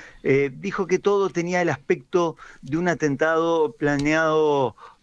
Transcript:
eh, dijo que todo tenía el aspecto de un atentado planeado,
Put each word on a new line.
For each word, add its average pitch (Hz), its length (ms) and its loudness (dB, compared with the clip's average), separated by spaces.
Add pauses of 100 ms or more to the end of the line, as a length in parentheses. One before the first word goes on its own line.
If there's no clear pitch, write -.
(240)
eh, 139 300 2
dijo 175 340 -6
que 180 120 2
todo 196 300 2
tenía 180 320 -2
el 170 80 0
aspecto 165 680 -2 (260)
de 143 140 -6
un 175 140 0
atentado 160 880 0
planeado, 147 960 0 (280)